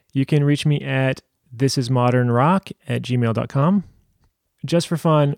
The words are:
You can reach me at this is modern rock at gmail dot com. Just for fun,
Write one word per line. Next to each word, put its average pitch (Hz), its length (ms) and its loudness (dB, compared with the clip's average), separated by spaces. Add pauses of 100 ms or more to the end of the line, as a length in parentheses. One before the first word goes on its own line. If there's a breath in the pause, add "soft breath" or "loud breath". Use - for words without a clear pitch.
(120 loud breath)
You 135 120 0
can 143 200 0
reach 143 200 0
me 147 180 0
at 131 380 -2 (320)
this 127 240 0
is 123 140 -2
modern 123 400 2
rock 143 380 0 (200)
at 120 140 -4
gmail 120 320 -2
dot 120 140 -4
com. 170 340 0 (840)
Just 165 220 0
for 170 100 -4
fun, 147 420 2